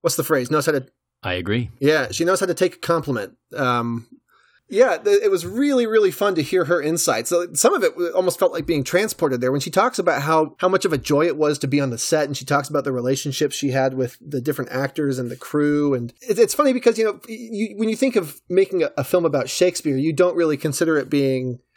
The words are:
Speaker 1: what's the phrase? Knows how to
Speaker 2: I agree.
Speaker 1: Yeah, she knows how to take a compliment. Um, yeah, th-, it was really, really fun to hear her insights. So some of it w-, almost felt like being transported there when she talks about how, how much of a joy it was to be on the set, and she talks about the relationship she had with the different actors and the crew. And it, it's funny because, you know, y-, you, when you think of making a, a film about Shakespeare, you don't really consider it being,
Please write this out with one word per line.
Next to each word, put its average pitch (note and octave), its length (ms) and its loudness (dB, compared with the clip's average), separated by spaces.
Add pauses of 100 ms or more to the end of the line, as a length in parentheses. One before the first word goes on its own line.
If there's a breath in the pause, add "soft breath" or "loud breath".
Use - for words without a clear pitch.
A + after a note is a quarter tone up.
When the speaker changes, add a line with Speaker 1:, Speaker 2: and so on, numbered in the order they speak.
Speaker 1:
what's D#3+ 120 0
the D#3+ 80 -4
phrase? C3 260 0
Knows D3+ 180 0
how D#3+ 60 0
to C3+ 140 -2 (380)
Speaker 2:
I F#2 80 -4
agree. G2+ 380 -2 (100)
Speaker 1:
Yeah, D3 320 2
she E3+ 120 -2
knows F3+ 140 2
how G3 80 0
to G3 80 -2
take F#3 220 0
a - 20 -20
compliment. C3+ 540 -2 (240)
Um, A#2 500 -2 (640 soft breath)
yeah, G3+ 300 4
th-, G3+ 240 4
it G#3 80 2
was F3 160 -2
really, B3 400 0
really G#3+ 240 4
fun G3+ 240 0
to D#3 80 0
hear F3+ 240 0
her E3 160 0
insights. D3 480 -2
So F3 240 0
some B3 180 4
of D4+ 120 0
it D#3+ 80 2
w-, E3+ 200 -4
almost F#3 260 0
felt F3+ 140 2
like D#3 140 -6
being D3+ 180 -2
transported E3+ 560 0
there B2+ 100 0
when C#3+ 120 0
she E3 80 -8
talks G#3+ 280 0
about E3 240 0
how, D#3 360 0
how F#3 100 2
much F#3 160 2
of F3 80 2
a D3 60 0
joy C#3+ 280 0
it D3+ 100 -2
was D3+ 240 0
to C#3+ 80 -4
be C#3+ 120 0
on C3+ 100 -2
the A2+ 80 -6
set, D3+ 280 0
and C#3 100 -6
she - 80 -12
talks C#3+ 240 -2
about D3 160 -2
the C#3 80 -4
relationship C3+ 600 -2
she C#3+ 180 -4
had C3 240 0
with C3 260 -4
the C#3+ 200 -6
different C#3 320 -4
actors C3+ 460 -2
and B2 120 -6
the B2+ 60 -12
crew. D3 580 0
And A#2+ 260 -6
it, G3 180 -2
it's A3 160 6
funny C#4+ 180 4
because, A#3 260 2
you A3 60 2
know, G#3+ 80 0 (160)
y-, A3+ 220 -14
you, G#3+ 260 -6
when G#3+ 120 0
you A3 80 0
think C4 180 2
of F3 340 -2
making F#3 360 2
a, C#3+ 120 -2
a E3+ 80 -2
film F3+ 200 2
about C#3 240 0
Shakespeare, E3+ 480 0
you D3+ 160 0
don't F3 240 2
really D#3+ 220 2
consider D#3+ 400 0
it - 100 -4
being, C3 520 0 (160)